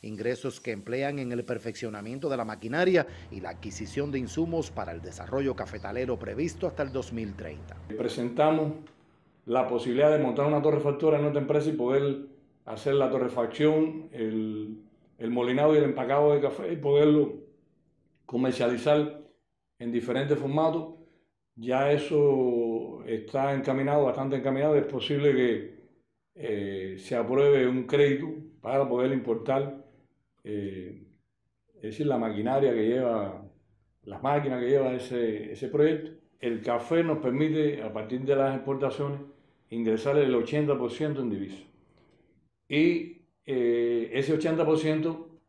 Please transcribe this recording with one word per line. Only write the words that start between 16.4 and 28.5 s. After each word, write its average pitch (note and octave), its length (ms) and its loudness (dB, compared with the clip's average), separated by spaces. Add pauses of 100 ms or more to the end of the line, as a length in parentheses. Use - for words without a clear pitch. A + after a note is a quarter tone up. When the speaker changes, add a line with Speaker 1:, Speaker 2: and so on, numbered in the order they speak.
Speaker 2:
café C#3+ 300 -2
y E3+ 40 -2
poderlo D3 580 6 (920)
comercializar B2+ 960 0 (560)
en A#2+ 120 -6
diferentes B2+ 460 0
formatos. D#3 640 -2 (560)
Ya B2+ 360 2
eso C3 1160 2
está C3+ 480 -2
encaminado, C#3 500 2
bastante C3+ 300 0
encaminado. C3+ 400 2
Es C#3 100 4
posible C#3+ 480 2
que, A#2+ 420 2 (640)
eh, G2 600 -6
se B2 180 -8
apruebe C3 500 4
un B2+ 220 0
crédito C#3+ 400 4 (320)